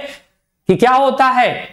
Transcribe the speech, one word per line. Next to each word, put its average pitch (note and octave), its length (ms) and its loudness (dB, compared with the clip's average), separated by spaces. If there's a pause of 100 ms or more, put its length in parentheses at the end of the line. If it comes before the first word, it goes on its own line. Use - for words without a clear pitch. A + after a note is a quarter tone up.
(680)
कि F#3+ 80 2
क्या A#3 160 2
होता C4 340 0
है, B3 480 -2